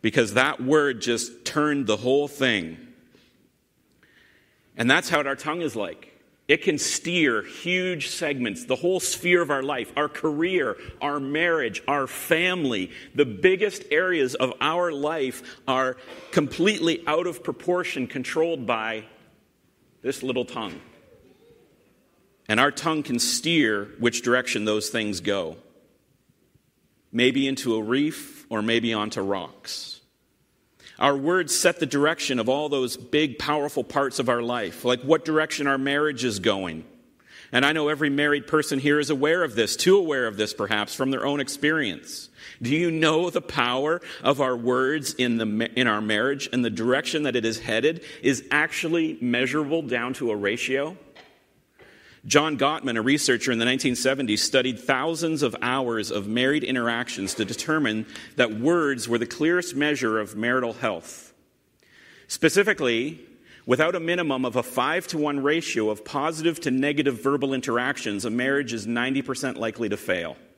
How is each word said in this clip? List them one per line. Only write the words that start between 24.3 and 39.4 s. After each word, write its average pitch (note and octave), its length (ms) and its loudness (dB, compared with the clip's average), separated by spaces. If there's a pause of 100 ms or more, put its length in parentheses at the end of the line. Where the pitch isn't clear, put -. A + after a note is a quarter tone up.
those G#2+ 240 0
things G#2 320 -4
go. F2 340 -2 (1600)
Maybe B2+ 340 4
into B2+ 280 -2
a A2 80 -2
reef C#3 680 -4
or A2 120 -2
maybe A#2 320 0
onto G#2+ 280 -2
rocks. - 800 -6 (1000)
Our C#3+ 180 4
words E3 400 0
set F3 220 4
the D3+ 80 0
direction C#3 500 0
of A2 100 0
all C#3+ 220 2
those C3 260 4
big, D3 440 0
powerful D3 440 0
parts C#3 360 0
of B2 100 2
our A#2+ 140 2
life, A#2 420 -4
like B2 160 2
what D#3 240 4
direction D#3 400 0
our C#3 140 2
marriage C#3 440 0
is A2 140 0
going. F#2 480 0 (680)
And B2+ 140 4
I D3 60 4
know D#3 160 0
every D3 240 0
married D3 340 2
person D3 320 0
here D3 220 2
is C#3+ 100 -2
aware D#3 340 2